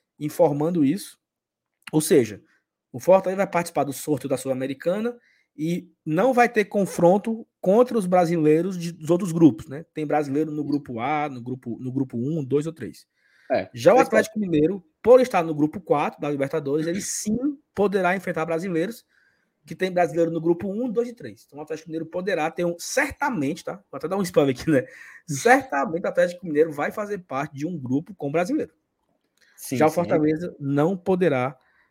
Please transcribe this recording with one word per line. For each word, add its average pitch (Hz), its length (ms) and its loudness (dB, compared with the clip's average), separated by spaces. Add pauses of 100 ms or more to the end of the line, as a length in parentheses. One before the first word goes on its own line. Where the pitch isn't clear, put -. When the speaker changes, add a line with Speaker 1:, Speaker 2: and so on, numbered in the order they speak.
(180)
Speaker 1:
informando 151 640 0
isso. 170 340 -4 (720)
Ou 156 100 2
seja, 117 420 2 (500)
o 120 80 -10
Fortaleza 185 380 2
vai 190 80 0
participar 170 380 -2
do 139 80 -4
sorteio 139 360 -4
da 131 80 0
Sul-Americana 139 800 -4 (400)
e 165 340 -4 (140)
não 185 280 2
vai 240 160 6
ter 214 180 0
confronto 202 800 2 (140)
contra 233 380 4
os 185 80 -2
brasileiros 175 720 4
de, 170 140 -8
dos 156 180 -8
outros 180 220 2
grupos, 165 340 4
né? 131 260 -14
Tem 156 140 -6
brasileiro 147 460 -2
no 151 100 -6
grupo 139 380 -6
A, 147 280 -2
no 131 120 -12
grupo, 123 400 -10
no 127 100 -8
grupo 131 260 -4
um, 143 280 -4
dois 143 220 -2
ou 165 60 -8
três. - 360 -16 (420)
Speaker 2:
É, 110 240 -2
Speaker 1:
Já 123 180 6
o 240 40 8
Speaker 2:
três, 262 120 6
Speaker 1:
Atlético 214 260 2
Speaker 2:
quatro. 202 160 -4
Speaker 1:
Mineiro, 165 340 2 (180)
por 254 180 8
estar 233 220 2
no 165 120 -4
grupo 151 260 -2
quatro 160 400 -2
da 147 100 -4
Libertadores, 147 560 -2
ele 180 140 -4
sim 247 580 -4 (160)
poderá 190 400 0
enfrentar 175 300 -4
brasileiros, 170 600 -4 (640)
que - 80 -14
tem 190 180 -4
brasileiro 170 380 2
no 165 100 -4
grupo 170 260 0
um, 226 240 -4
dois 233 200 -2
e - 20 -14
três. 117 340 -18
Então 139 120 -20
o 151 40 -14
Atlético 156 280 -12
Mineiro 160 160 -6
poderá 170 440 -4
ter 175 140 -4
um, 170 140 -2
certamente, 247 840 -4
tá? - 120 -10 (160)
Vou 143 80 -14
até 156 100 -6
dar 190 80 -2
um 202 60 0
spoiler 143 340 2
aqui, - 140 -4
né? 127 160 2 (400)
Certamente 240 800 0
o 208 40 -2
Atlético 180 380 -2
Mineiro 156 260 2
vai 147 180 -4
fazer 202 280 -8
parte 143 360 -8
de 139 120 -6
um 175 120 -8
grupo 135 360 -4
com 143 180 -8
brasileiro. 185 400 -2 (840)
Speaker 2:
Sim, - 200 -8
Speaker 1:
Já 127 80 4
o 156 60 6
Speaker 2:
sim. 151 60 -4
Speaker 1:
Fortaleza 170 640 0
não 147 380 0
poderá 160 580 0 (360)